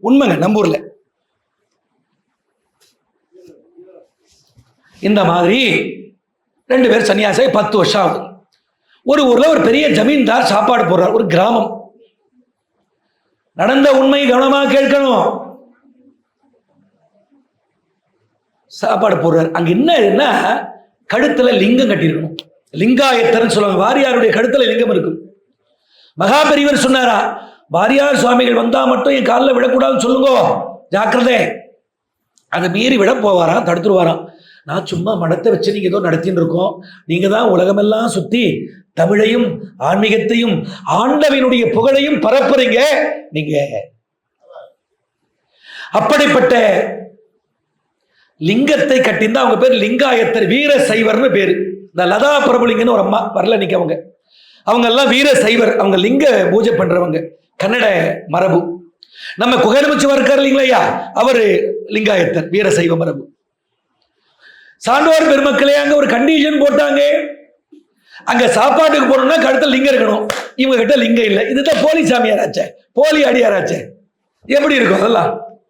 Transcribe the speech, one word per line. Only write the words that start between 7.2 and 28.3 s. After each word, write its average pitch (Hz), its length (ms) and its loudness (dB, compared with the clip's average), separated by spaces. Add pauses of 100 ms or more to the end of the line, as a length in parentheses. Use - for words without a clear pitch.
பத்து 208 260 -2
வருஷம் 190 240 0
ஆகுது. 165 200 -2 (840)
ஒரு 285 220 2
ஊர்ல 247 220 4
ஒரு 302 120 2
பெரிய 285 280 2
ஜமீன்தார் 233 640 0
சாப்பாடு 220 320 0
போடுறார், 180 340 0
ஒரு 226 80 0
கிராமம். 196 440 0 (1900)
நடந்த 277 360 2
உண்மை 269 300 2
கவனமா 269 440 2
கேட்கணும். 269 600 2 (3500)
சாப்பாடு 208 440 -2
போடுறார். 160 360 0
அங்க 165 180 -2
என்ன, 254 220 0 (100)
என்ன 202 220 2 (840)
கழுத்துல 247 480 0
லிங்கம் 226 340 2
கட்டியிருக்கணும், 160 440 -2 (380)
லிங்காயத்தர்னு 233 840 0
சொல்லுவாங்க, 196 260 0
வாரியாருடைய 247 500 2
கழுத்துல 247 340 0
லிங்கம் 214 300 0
இருக்கும். - 240 -4 (1000)
மகா 208 260 2
பெரியவர் 285 400 0
சொன்னாரா, 254 320 2 (540)
வாரியார் 262 500 0
சுவாமிகள் 240 420 2